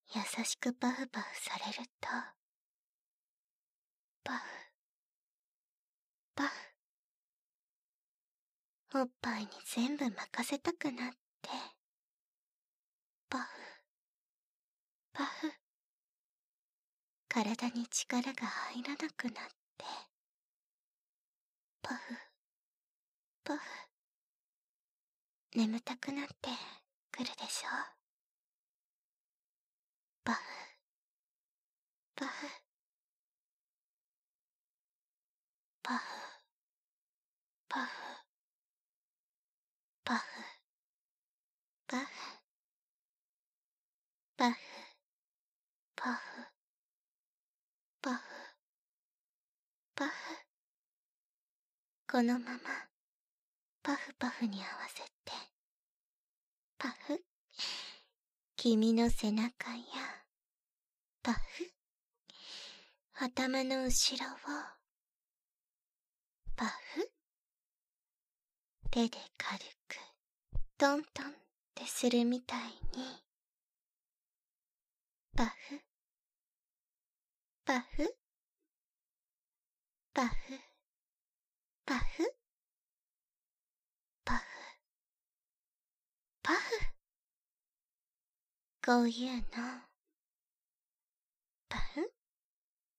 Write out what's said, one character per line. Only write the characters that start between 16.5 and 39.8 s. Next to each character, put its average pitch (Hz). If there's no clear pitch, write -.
体 226
に 240
力 254
が 247
入 -
ら 285
な 311
く -
な -
っ -
て、 -
パ -
フ、 -
パ 294
フ。 -
眠 226
た 254
く -
な 285
っ 285
て -
く -
る 247
で -
し -
ょ？ -
パ 240
フ、 -
パ 269
フ。 -
パ -
フ、 -
パ 262
フ。 -